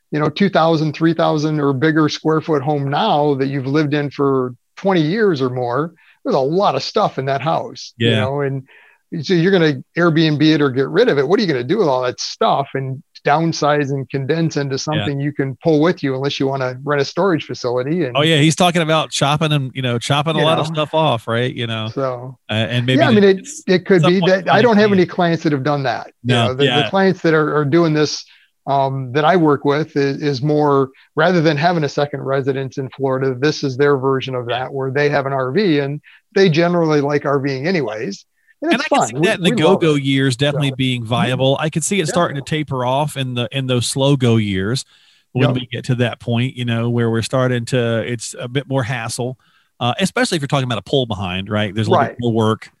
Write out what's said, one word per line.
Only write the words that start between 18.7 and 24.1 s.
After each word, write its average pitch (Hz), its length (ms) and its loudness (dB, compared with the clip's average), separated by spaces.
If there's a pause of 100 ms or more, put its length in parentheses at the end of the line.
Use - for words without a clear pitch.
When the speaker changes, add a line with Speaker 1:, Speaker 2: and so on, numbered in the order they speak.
Speaker 2:
about 156 300 0
chopping 151 400 0
and, 135 220 0
you 131 80 -6
know, 120 180 -2
chopping 147 340 0
a 151 60 0
Speaker 1:
You 147 40 2
Speaker 2:
lot 160 140 2
of 156 100 -2
Speaker 1:
know. 165 60 -8
Speaker 2:
stuff 151 180 -2
off, 151 360 0
right? 120 260 -2
You 117 140 -6
know, 110 260 -6
Speaker 1:
So 127 420 -6 (120)
Speaker 2:
uh, 107 60 -4
and 120 300 -2
maybe 131 140 2
Speaker 1:
yeah, 311 120 4
I 226 40 4
mean, 202 80 6
it, 196 160 6
Speaker 2:
it's - 300 -16
Speaker 1:
it 185 180 2
could 185 160 4
Speaker 2:
some 180 100 4